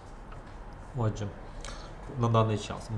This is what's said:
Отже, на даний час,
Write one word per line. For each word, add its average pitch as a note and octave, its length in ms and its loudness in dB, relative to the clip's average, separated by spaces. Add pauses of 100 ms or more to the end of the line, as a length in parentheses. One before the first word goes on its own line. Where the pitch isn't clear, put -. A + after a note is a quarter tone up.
(960)
Отже, G#2+ 320 2 (920)
на A#2 80 6
даний A2 300 8
час, - 400 -6